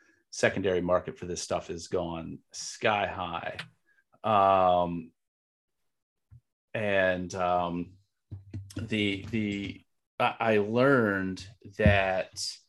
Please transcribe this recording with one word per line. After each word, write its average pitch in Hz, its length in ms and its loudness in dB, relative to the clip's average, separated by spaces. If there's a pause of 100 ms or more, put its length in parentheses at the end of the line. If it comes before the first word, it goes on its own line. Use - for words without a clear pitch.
(300)
secondary 98 520 2
market 87 360 0
for 87 80 -10
this 87 140 -6
stuff 85 280 -6
has 85 200 -12
gone 82 500 -6 (140)
sky 104 540 -2
high. 90 500 -8 (640)
Um, 90 880 4 (1600)
and, 95 600 0
um, 90 580 -2 (840)
the, 104 540 -2
the, 101 500 -4 (380)
I, 120 200 0
I 113 200 4
learned 104 880 2 (320)
that 98 640 2 (240)